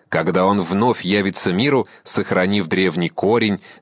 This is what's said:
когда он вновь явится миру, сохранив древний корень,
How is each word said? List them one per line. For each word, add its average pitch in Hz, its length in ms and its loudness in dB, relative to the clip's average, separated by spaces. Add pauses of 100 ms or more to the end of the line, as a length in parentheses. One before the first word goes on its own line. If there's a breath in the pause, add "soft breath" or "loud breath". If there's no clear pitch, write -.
когда 85 360 0
он 101 140 2
вновь 98 460 0
явится 98 480 0
миру, 127 340 0 (160 loud breath)
сохранив 95 640 -2
древний 87 420 0
корень, 107 520 0 (200 loud breath)